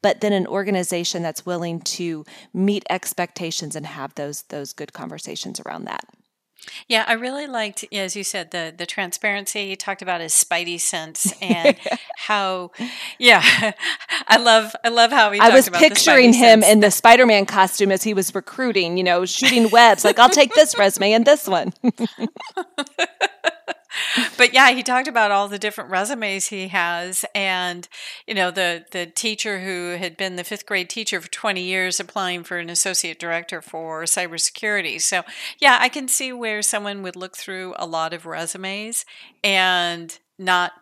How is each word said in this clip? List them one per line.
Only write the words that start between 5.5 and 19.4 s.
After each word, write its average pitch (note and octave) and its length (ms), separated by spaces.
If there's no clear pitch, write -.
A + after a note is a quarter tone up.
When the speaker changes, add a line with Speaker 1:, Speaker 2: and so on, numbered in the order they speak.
Speaker 1:
around E2+ 240
that. - 200
Speaker 2:
Yeah, A3 180
I A#3 60
really C4 340
liked, A3 460
as F#3+ 240
you G3 80
said, F3 260
the, E3 260
the A3+ 100
transparency. G3+ 760
You F#3+ 120
talked G3 260
about F3+ 200
his D#3+ 100
spidey E3+ 480
sense D#3+ 600
and F3 360
Speaker 1:
<laughs> - 180
Speaker 2:
how, F#3 560
yeah, G#3+ 540
<laughs> - 260
I A3 120
love, A3 440
I A#3 60
love A#3 240
how A3+ 180
he G3+ 80
Speaker 1:
I G#3+ 60
Speaker 2:
talked A#3 100
Speaker 1:
was C4+ 140
Speaker 2:
about F3 140
the D#4 60
Speaker 1:
picturing C4+ 440
Speaker 2:
spidey B3 40
Speaker 1:
him A3+ 260
Speaker 2:
sense. G#3 100
Speaker 1:
in G#3+ 80
the G#3 100
Spider-Man A#3 560
costume G3 460
as F#3 100
he G#3+ 120
was F#3+ 200
recruiting, G3 600
you F#3 80
know, F3+ 220
shooting A#3 440